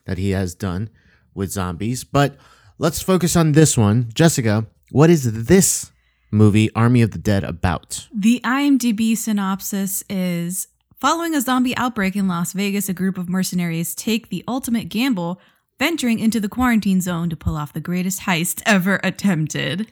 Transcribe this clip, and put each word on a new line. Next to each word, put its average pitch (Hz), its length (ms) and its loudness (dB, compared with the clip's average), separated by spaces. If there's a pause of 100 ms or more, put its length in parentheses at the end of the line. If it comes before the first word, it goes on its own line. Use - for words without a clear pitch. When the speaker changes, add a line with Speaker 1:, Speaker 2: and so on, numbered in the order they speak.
Speaker 1:
that 95 120 -4
he 98 120 -2
has 92 260 -2
done 98 340 -6 (460)
with 95 160 -4
zombies. 98 540 -6
But 143 320 0 (420)
let's - 220 -2
focus 180 340 0
on 160 160 4
this 147 260 4
one. 113 360 2
Jessica, 113 540 2 (240)
what 151 180 6
is 120 380 2
this - 420 4 (420)
movie, 107 420 6
Army 117 300 4
of 104 80 2
the 82 80 -10
Dead, 98 240 0
about? - 680 -6
Speaker 2:
The 233 320 2
I 262 200 -2
M 285 160 4
D 233 120 0
B 220 220 0
synopsis 196 960 -4
is, 180 580 -4 (320)
"Following 330 360 0
a 277 60 2
zombie 254 360 0
outbreak 214 380 -2
in 196 120 0
Las 175 260 -2
Vegas, 202 360 -2
a 190 40 -4
group 185 260 -2
of 180 100 -8
mercenaries 175 640 -2
take - 360 -4
the 175 180 -6
ultimate 233 420 -4
gamble, 185 500 -2 (380)
venturing 254 400 0
into 226 220 0
the 202 100 -4
quarantine 208 520 2
zone 170 280 -4
to 165 60 -6
pull 165 200 -4
off 147 180 -6
the 165 60 -8
greatest 180 420 -4
heist 170 440 -2
ever 190 380 2
attempted." 156 880 -2